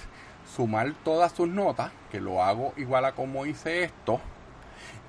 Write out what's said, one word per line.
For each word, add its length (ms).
sumar 360
todas 280
sus 160
notas, 440
que 100
lo 220
hago 360
igual 260
a 80
como 320
hice 400
esto, 360